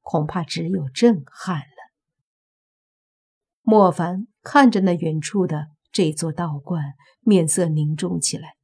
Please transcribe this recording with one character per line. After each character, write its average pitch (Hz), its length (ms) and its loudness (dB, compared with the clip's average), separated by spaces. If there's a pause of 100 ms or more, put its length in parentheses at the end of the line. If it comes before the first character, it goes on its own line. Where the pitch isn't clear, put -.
恐 156 240 -4
怕 170 180 -6
只 165 260 -8
有 160 200 -4
震 214 380 2
撼 175 320 -8
了。 135 60 -12 (2000)
莫 202 300 6
凡 180 360 -4 (140)
看 269 300 6
着 196 100 0
那 180 120 2
远 156 280 -2
处 185 240 -2
的 151 220 -6 (240)
这 160 200 0
座 160 200 -6
道 156 260 -6
观， 143 360 -6 (280)
面 185 260 4
色 175 200 0
凝 151 280 0
重 175 240 -4
起 - 180 -4
来。 160 260 -16